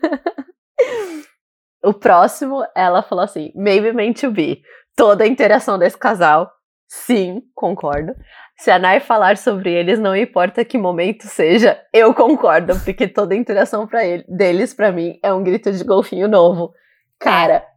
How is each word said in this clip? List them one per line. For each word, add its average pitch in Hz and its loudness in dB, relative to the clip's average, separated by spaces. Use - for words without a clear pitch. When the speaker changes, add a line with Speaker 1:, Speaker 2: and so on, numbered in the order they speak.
Speaker 1:
O 202 2
próximo, 240 2
ela 185 2
falou 180 -6
assim, 160 -10
"Maybe 208 0
meant 233 -2
to 262 -4
be. 151 -4
Toda 214 4
a 214 4
interação 226 2
desse 175 0
casal." 175 0
Sim, 196 -4
concordo. 160 -6
"Se - 0
a 180 4
Nai 185 2
falar 208 2
sobre 190 -4
eles, 175 0
não 196 -2
importa 196 -2
que 254 -6
momento 185 -4
seja, 196 2
eu 226 6
concordo, 175 2
porque 196 -4
toda 185 -4
a 202 0
interação 220 -4
pra 226 -2
ele, 175 -6
deles, 190 -2
pra 208 0
mim, 170 -6
é 196 0
um 190 -2
grito 196 -2
de 185 -8
golfinho 190 -2
novo." 175 2
Cara, - 2
Speaker 2:
É. - -4